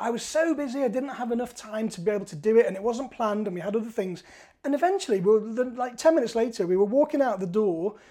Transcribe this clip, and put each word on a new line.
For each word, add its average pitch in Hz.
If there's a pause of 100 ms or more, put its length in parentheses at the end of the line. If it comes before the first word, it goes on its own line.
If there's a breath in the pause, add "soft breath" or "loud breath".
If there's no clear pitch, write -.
I 233
was 233
so 320
busy, 277
I 262
didn't 262
have 233
enough 240
time 220
to -
be 180
able 202
to 180
do 220
it, 240
and 190
it 196
wasn't 240
planned, 214
and 180
we 175
had 202
other 226
things. 185 (400 loud breath)
And 277
eventually, 330
we 190
were, 220
the, 226
like, 247
ten 320
minutes 247
later, 226
we 185
were 202
walking 285
out 220
the 190
door 190 (160 loud breath)